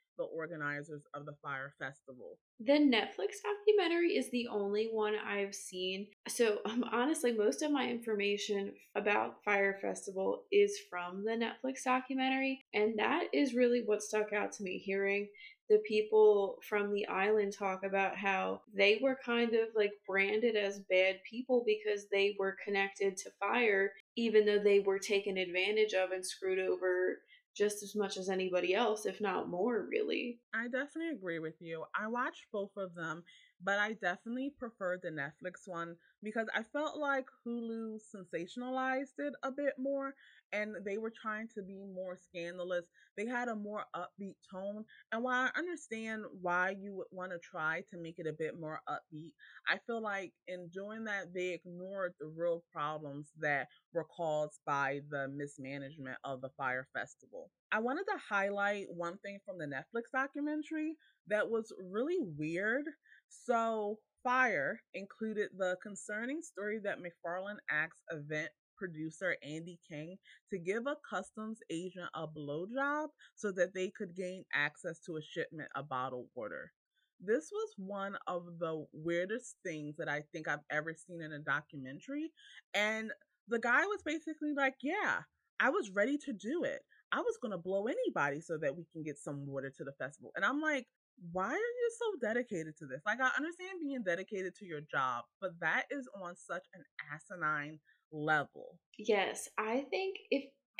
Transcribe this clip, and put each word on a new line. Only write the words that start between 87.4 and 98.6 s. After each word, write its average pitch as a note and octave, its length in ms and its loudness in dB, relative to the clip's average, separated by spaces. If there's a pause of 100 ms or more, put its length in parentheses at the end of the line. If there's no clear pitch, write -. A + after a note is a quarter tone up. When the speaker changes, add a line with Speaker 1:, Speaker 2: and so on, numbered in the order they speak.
Speaker 1:
gonna G3+ 180 -4
blow G3 280 -2
anybody G3+ 540 0
so E3 180 -6
that D3+ 180 0
we E3+ 160 -12
can D#3+ 100 -10
get D3+ 160 -8
some C#3+ 280 -8
water C3+ 240 -6
to D3+ 140 -14
the C3+ 80 -10
festival." C3 440 -12
And F#3 80 -2
I'm C4+ 160 2
like, D4 260 0 (460)
"Why F#3 160 0
are D4 80 -2
you A#4+ 420 0
so G#4+ 220 0
dedicated G#3 560 -2
to D3+ 100 -14
this?" D#3+ 200 -8
Like, A#3 160 0
I C4 160 4
understand F4 420 -6
being C#4 220 -4
dedicated F#3+ 540 -2
to G#3 100 -16
your D3+ 160 -8
job, C3 420 0 (160)
but E3+ 200 -6
that F3 300 0
is C#4 180 -6
on F#3 280 -10
such - 380 -8
an D#3+ 100 -18 (260)
asinine D#3 720 -4 (320)
level. D3+ 640 0 (200)